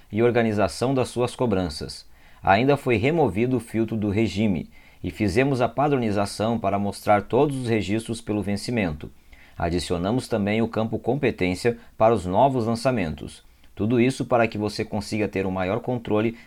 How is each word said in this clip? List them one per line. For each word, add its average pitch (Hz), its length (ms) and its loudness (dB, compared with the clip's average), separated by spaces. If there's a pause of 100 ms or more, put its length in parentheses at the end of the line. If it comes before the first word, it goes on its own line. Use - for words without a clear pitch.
(120)
e 104 100 2
organização 117 720 2
das 127 160 0
suas 120 260 -2
cobranças. 92 720 -2 (380)
Ainda 120 340 4
foi 123 180 2
removido 127 640 2
o - 20 0
filtro 110 380 -4
do 104 140 0
regime 101 580 0 (340)
e 95 60 -4
fizemos 120 520 0
a 120 60 2
padronização 113 920 0
para 98 180 -2
mostrar 101 460 0
todos 135 340 0
os 127 100 -6
registros 110 540 -2
pelo 104 220 -2
vencimento. 98 680 -4 (480)
Adicionamos 87 680 -2
também 104 340 0
o 113 60 0
campo 113 320 -2
competência 117 800 0 (180)
para 113 160 6
os 90 140 -2
novos 117 400 2
lançamentos. 113 760 -4 (300)
Tudo 113 260 0
isso 131 260 2
para 117 220 2
que 110 120 -4
você 104 260 -4
consiga 107 420 -4
ter 95 200 -2
um 95 40 -2
maior 95 280 -2
controle 117 680 -2